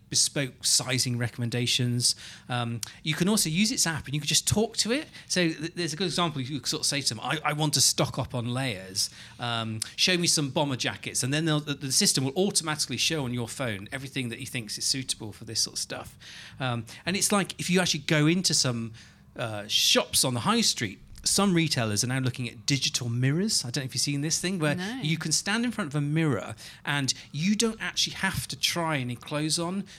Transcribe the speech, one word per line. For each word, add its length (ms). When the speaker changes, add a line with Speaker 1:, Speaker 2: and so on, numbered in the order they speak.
Speaker 1:
bespoke 540
sizing 540
recommendations. 1000
Um, 320
you 100
can 160
also 220
use 200
its 160
app 200
and 80
you 60
can 60
just 220
talk 300
to 120
it. 160
So 220
th-, 240
there's 180
a 40
good 100
example. 340
You 200
could 80
sort 120
of 60
say 160
to 120
them, 80
"I, 220
I 80
want 220
to 80
stock 360
up 160
on 200
layers. 560
Um, 420
show 200
me 100
some 220
bomber 280
jackets." 460
And 100
then 120
they'll, 160
the, 140
the 180
system 320
will 120
automatically 600
show 280
on 100
your 140
phone 440
everything 380
that 80
he 80
thinks 320
is 80
suitable 440
for 140
this 160
sort 140
of 40
stuff. 380
Um, 280
and 100
it's 160
like 300
if 80
you 120
actually 200
go 260
into 280
some, 380
uh, 300
shops 560
on 80
the 80
high 220
street, 380
some 300
retailers 500
are 20
now 140
looking 280
at 180
digital 420
mirrors. 560
I 60
don't 140
know 20
if 80
you've 80
seen 180
this 180
thing 200
where 180
Speaker 2:
No. 260
Speaker 1:
you 160
can 140
stand 320
in 80
front 160
of 80
a 40
mirror 540
and 280
you 220
don't 260
actually 340
have 340
to 80
try 420
any 180
clothes 420
on, 260